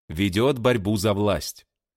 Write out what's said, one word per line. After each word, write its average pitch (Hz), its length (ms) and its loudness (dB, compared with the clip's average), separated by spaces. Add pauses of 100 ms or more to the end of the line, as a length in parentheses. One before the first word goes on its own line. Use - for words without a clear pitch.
Ведёт 101 500 0
борьбу 110 380 0
за 101 160 0
власть. 98 520 -2 (320)